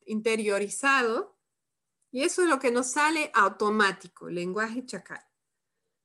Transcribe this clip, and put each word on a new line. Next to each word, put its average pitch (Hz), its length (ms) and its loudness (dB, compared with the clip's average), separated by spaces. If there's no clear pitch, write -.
interiorizado. 220 1300 0
Y 254 100 -4
eso 349 220 0
es 359 40 4
lo 277 120 2
que 269 120 0
nos 247 200 0
sale 302 420 0
automático, 202 960 0
lenguaje 208 560 -6
chacal. 175 360 -14